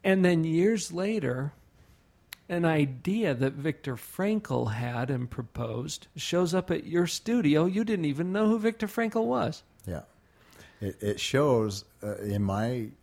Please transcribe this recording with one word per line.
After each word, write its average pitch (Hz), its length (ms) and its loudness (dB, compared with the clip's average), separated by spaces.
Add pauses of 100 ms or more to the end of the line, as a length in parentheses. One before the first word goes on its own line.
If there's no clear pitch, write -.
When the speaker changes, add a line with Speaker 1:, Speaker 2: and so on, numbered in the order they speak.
Speaker 1:
And 190 200 6
then 170 200 4
years 170 480 2
later, 160 600 -2 (960)
an 175 160 0
idea 156 680 0
that 131 180 0
Viktor 143 440 -4
Frankl 180 760 -2
had 120 380 -4
and 123 200 -4
proposed 120 880 -8
shows 170 380 0
up 185 160 -2
at 170 160 -2
your 175 200 2
studio. 165 600 2
You 190 180 0
didn't 202 220 0
even 156 260 -2
know 214 160 2
who 226 100 4
Viktor 220 300 -2
Frankl 226 380 -2
was. 240 360 -2 (240)
Speaker 2:
Yeah. 85 160 -6 (800)
It, 98 220 -6
it 104 180 -2
shows, 117 640 2 (180)
uh, 104 140 -6
in 101 260 -2
my 107 460 0 (140)